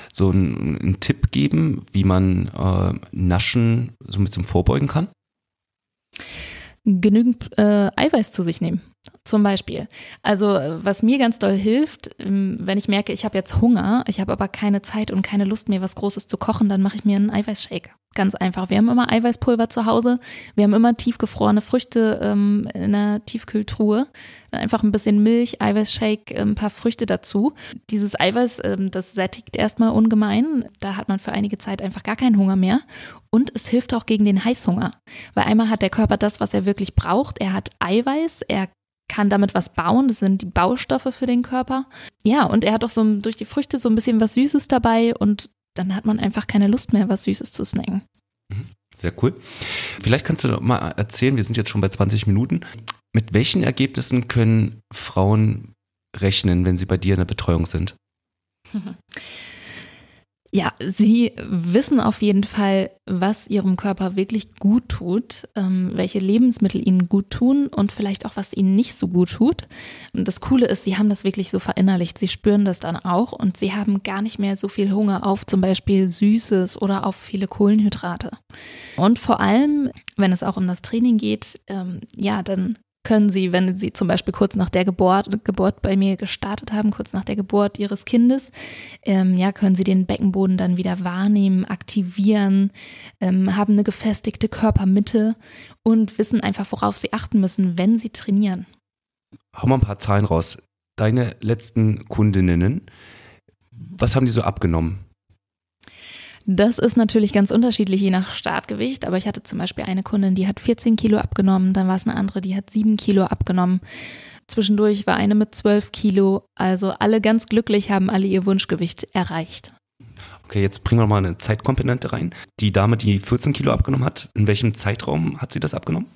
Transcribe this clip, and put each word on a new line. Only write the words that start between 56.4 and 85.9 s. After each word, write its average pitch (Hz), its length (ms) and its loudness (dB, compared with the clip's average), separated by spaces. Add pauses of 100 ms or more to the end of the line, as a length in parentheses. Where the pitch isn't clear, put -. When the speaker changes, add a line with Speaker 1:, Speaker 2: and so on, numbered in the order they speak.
Speaker 1:
wenn 90 140 2
sie 92 80 -4
bei 92 100 0
dir 90 180 0
in 92 60 2
der 90 60 0
Betreuung 85 400 0
sind? 87 340 -4
<laughs> - 60 -20 (2500)
Speaker 2:
Ja, - 260 0
sie 220 580 2
wissen 190 600 0
auf 214 220 0
jeden 202 240 2
Fall, 196 460 0 (160)
was 190 420 -2
ihrem 190 280 0
Körper 190 400 -4
wirklich 208 400 -4
gut 220 340 2
tut, - 640 -4
ähm, 185 400 -2
welche 185 240 -4
Lebensmittel 208 680 2
ihnen 185 220 4
gut 196 220 0
tun 277 380 2
und 202 220 -2
vielleicht 202 360 -6
auch, - 100 -12
was 196 160 -8
ihnen 190 220 2
nicht 220 200 2
so - 140 -4
gut 175 240 2
tut. 285 340 0 (460)
Und 220 160 -2
das - 140 -6
Coole 247 240 2
ist, - 180 -2
sie 190 140 -2
haben 208 100 2
das 202 160 -2
wirklich 190 260 -4
so 185 80 -2
verinnerlicht, 185 600 0
sie 185 100 -2
spüren 208 380 2
das 180 140 -2
dann 165 180 -6
auch 185 340 0
und 190 240 -2
sie 196 160 -2
haben 202 300 -2
gar 196 180 -6
nicht 220 180 -6
mehr 196 180 -2
so 196 120 -6
viel 202 240 -2
Hunger 202 340 0
auf 196 200 -2
zum 190 160 2
Beispiel 190 440 2
Süßes 202 760 0
oder 196 240 -2
auf 190 100 -4
viele 196 300 -6
Kohlenhydrate. 208 800 0 (720)
Und 214 200 4
vor - 220 0
allem, 269 500 2 (280)
wenn 190 140 4
es 175 100 0
auch 190 160 -4
um 185 80 0
das 180 160 -4
Training 233 340 2
geht, 214 500 -4
ähm, 185 340 -8 (140)
ja, 202 280 -4
dann 190 340 -4 (280)
können 208 260 4
sie, 190 200 0
wenn 185 260 2
sie 196 160 -6
zum - 140 -4
Beispiel 180 260 -2
kurz - 220 0
nach 185 160 0
der 180 140 0
Geburt, 190 600 0
Geburt 190 380 -2
bei 196 140 0